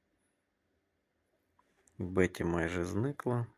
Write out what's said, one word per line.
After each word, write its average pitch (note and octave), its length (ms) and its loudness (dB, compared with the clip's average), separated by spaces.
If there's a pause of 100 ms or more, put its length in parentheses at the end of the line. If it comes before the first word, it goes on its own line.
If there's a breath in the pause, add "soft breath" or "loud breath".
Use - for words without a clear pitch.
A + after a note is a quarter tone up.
(2000)
Беті F2+ 460 2
майже E2+ 420 0
зникла. A#2+ 600 -2 (100)